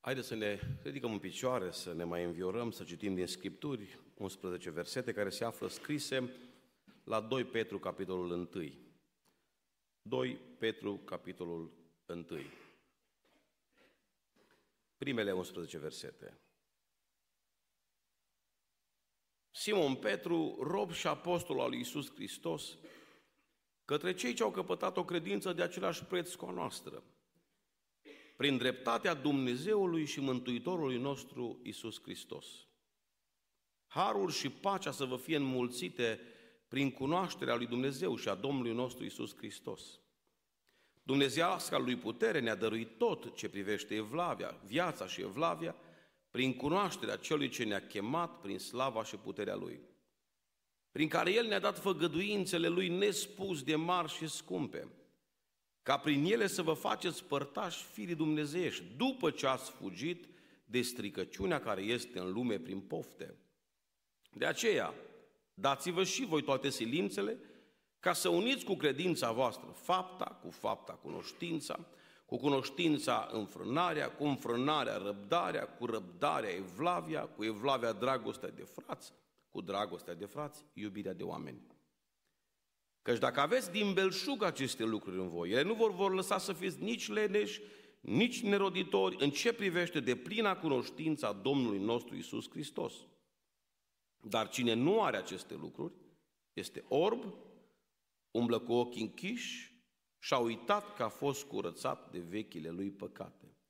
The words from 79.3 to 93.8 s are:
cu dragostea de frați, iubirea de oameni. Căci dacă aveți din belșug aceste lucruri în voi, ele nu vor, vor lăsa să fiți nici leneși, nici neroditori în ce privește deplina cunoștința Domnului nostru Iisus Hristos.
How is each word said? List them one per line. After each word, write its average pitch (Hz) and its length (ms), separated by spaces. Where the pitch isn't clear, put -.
cu 101 100
dragostea 95 540
de 90 120
frați, 143 460
iubirea 101 400
de 87 100
oameni. 73 520
Căci 120 120
dacă 127 220
aveți 196 300
din 202 220
belșug 190 500
aceste 135 420
lucruri 104 340
în 92 100
voi, 85 220
ele 123 120
nu 202 120
vor, 220 180
vor 190 220
lăsa 190 240
să 190 140
fiți 175 300
nici 214 260
leneși, 208 520
nici 226 420
neroditori 190 760
în 143 120
ce 233 220
privește 175 480
deplina 180 560
cunoștința 143 760
Domnului 110 460
nostru 117 360
Iisus - 360
Hristos. - 440